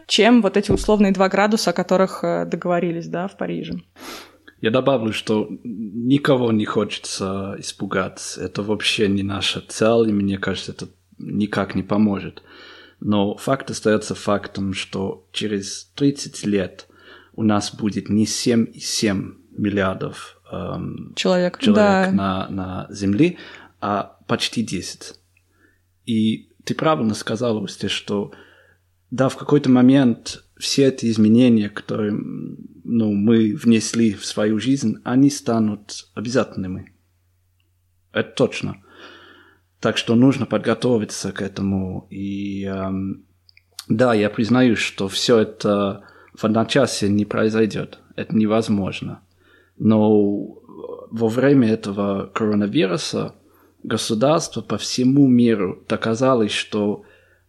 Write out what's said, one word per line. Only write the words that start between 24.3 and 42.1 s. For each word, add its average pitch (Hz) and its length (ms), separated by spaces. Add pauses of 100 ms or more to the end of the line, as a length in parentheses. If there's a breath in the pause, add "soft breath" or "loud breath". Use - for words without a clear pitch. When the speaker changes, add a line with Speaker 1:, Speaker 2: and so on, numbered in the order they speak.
Speaker 2:
десять. - 560 (880)
И 110 420 (140)
ты - 100
правильно 147 400
сказала, 113 460
Устя, 98 300
что 101 420 (800 soft breath)
да, 131 180
в - 80
какой-то 143 320
момент 127 720 (160)
все - 280
эти 131 220
изменения, 110 600
которые, 110 420
ну, - 1040
мы 107 420
внесли 113 580
в 98 120
свою 107 340
жизнь, 123 440
они 131 280
станут 110 840
обязательными. 104 800 (1160)
Это 110 240
точно. 101 420 (1000 soft breath)
Так 110 180
что - 180
нужно 123 300
подготовиться 110 840
к - 100
этому. 95 680
И, 98 560